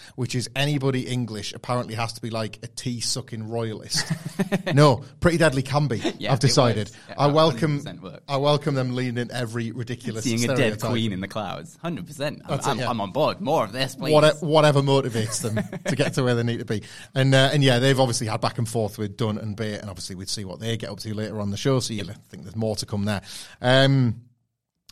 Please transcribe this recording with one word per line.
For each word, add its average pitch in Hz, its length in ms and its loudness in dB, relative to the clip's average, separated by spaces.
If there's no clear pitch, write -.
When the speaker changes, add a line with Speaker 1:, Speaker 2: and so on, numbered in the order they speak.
Speaker 1:
which 123 180 -4
is 123 220 -2
anybody 135 500 0
English 107 460 -4
apparently 123 400 -4
has 110 220 -4
to - 80 -14
be, 120 80 -6
like, 110 320 -6
a 117 40 -12
tea-sucking 117 800 -6
royalist. 113 640 -4
Speaker 2:
<laughs> 190 640 -4
Speaker 1:
No, 143 280 6
Pretty 131 180 4
Deadly 139 240 4
can 147 240 0
be, 120 120 -2
Speaker 2:
Yeah, 104 140 -2
Speaker 1:
I've 135 60 4
Speaker 2:
it - 40 -8
Speaker 1:
decided. 120 460 4
Speaker 2:
works. - 40 -18
Yeah, - 100 -16
Speaker 1:
I 139 80 4
welcome, 151 460 4
Speaker 2:
hundred 143 60 0
percent 92 240 -10
works. 92 260 -16
Speaker 1:
I 143 100 -2
welcome 147 360 2
them 127 200 -2
leaning 127 240 -2
in 120 140 -4
every 117 400 -6
ridiculous 113 520 -8
Speaker 2:
Seeing 117 200 0
a 120 40 2
dead 131 80 0
Speaker 1:
stereotype. 110 340 0
Speaker 2:
queen 113 220 0
in 92 80 -4
the 95 80 -6
clouds. 90 540 -10
Hundred 165 240 -8
percent. 143 380 -8
I'm, - 80 -14
Speaker 1:
That's 139 140 -4
it, 135 40 0
Speaker 2:
I'm, 120 80 -2
Speaker 1:
yeah. 123 120 -2
Speaker 2:
I'm 120 120 -4
on 170 100 -6
board. 131 300 0
More 135 220 0
of 101 80 -8
this, 131 240 -6
please. 139 180 0
Speaker 1:
Whate-, 151 260 6
whatever 151 400 6
motivates 120 640 2
them 110 180 -2
to 190 100 0
get - 180 0
to 143 80 0
where 123 140 2
they 117 60 0
need 117 180 -2
to - 40 -10
be. 104 180 -4
And, 135 200 6
uh, 135 180 8
and 147 100 4
yeah, 127 180 6
they've 131 200 6
obviously 120 280 2
had 110 120 -4
back - 180 -2
and 117 100 -2
forth 107 300 -2
with 104 180 -6
Dunn 107 220 0
and 104 180 -8
Bate, 107 240 -6
and 104 100 -10
obviously 90 260 -10
we'd 95 140 -10
see 107 160 -6
what 92 140 -12
they 113 160 -2
get 113 140 -8
up 95 100 -12
to 110 140 -8
later 107 260 -6
on 101 100 -4
the 98 80 -4
show, 135 220 2
so 117 120 -4
you'll 101 140 -6
think 85 140 -16
there's 92 120 -14
more 110 200 -2
to - 100 -6
come 101 180 -2
there. 101 180 -2
Um, 131 640 4